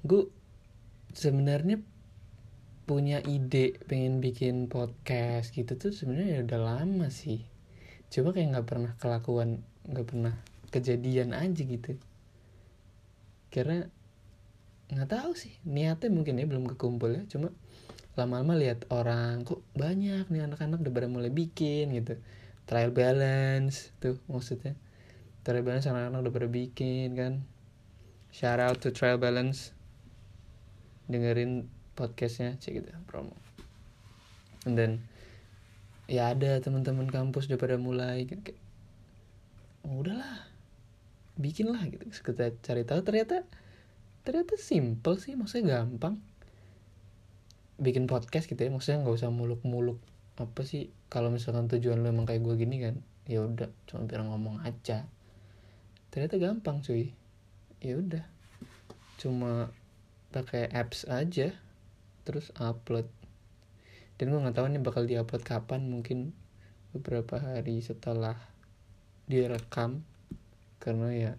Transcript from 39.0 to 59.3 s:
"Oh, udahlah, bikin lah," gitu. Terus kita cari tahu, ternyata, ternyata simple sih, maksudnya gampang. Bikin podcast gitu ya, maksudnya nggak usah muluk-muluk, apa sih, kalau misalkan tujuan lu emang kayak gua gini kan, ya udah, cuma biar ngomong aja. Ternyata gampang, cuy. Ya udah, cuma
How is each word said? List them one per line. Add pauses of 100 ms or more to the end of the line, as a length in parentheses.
"Oh,
udahlah, (960)
bikin
lah,"
gitu.
Terus
kita (160)
cari
tahu,
ternyata, (760)
ternyata
simple
sih,
maksudnya
gampang. (1600)
Bikin
podcast
gitu
ya,
maksudnya
nggak
usah
muluk-muluk, (400)
apa
sih, (160)
kalau
misalkan
tujuan
lu
emang
kayak
gua
gini
kan, (240)
ya
udah, (160)
cuma
biar
ngomong
aja. (1040)
Ternyata
gampang,
cuy. (640)
Ya
udah, (960)
cuma (560)